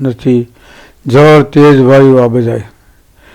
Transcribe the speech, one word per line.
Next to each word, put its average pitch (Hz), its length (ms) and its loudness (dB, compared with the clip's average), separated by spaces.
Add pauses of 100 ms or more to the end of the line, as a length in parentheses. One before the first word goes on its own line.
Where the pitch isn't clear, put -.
નથી, 123 460 -6 (580)
જળ, 147 380 2
તેજ, 147 380 0
વાયુ 135 360 2
આ 123 100 0
બધાય. 113 400 -6 (680)